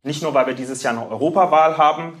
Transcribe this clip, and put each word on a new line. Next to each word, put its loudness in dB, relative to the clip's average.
Nicht -6
nur, -4
weil 4
wir -4
dieses -8
Jahr -2
eine -6
Europawahl 2
haben, 0